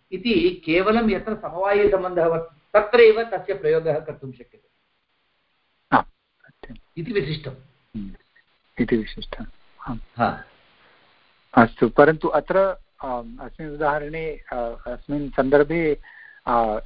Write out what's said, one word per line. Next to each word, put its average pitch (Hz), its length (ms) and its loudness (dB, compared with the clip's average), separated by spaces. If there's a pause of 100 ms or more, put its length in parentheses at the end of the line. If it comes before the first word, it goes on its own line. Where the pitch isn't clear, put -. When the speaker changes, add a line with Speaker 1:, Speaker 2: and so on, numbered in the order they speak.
(120)
Speaker 1:
इति 185 540 0
केवलं 202 460 2
यत्र 208 240 -4
समवायिसम्बन्धः 185 880 0
वर्तते, 165 540 0
तत्रैव 226 440 6
तस्य 196 300 -6
प्रयोगः 156 460 0
कर्तुं 139 320 -12
शक्यते - 380 -20 (1200)
Speaker 2:
आ, - 100 4
सत्यम्। - 760 -20 (200)
Speaker 1:
इति 170 140 -8
विशिष्टम्। 151 440 -4 (420)
Speaker 2:
हम्म, 98 180 -10 (640)
इति 117 180 0
विशिष्टम्। - 500 -10 (420)
आम्। 113 100 -8 (180)
Speaker 1:
हा। 101 260 -2 (1120)
Speaker 2:
अस्तु, 117 320 4
परन्तु 156 380 4
अत्र, 156 300 0 (460)
अम्, 120 360 -10
अस्मिन् 147 340 -14
उदाहरणे, 151 680 -6 (120)
अ, 131 40 -8 (320)
अस्मिन् 139 420 -8
सन्दर्भे, 143 680 2 (480)
अ, 113 380 0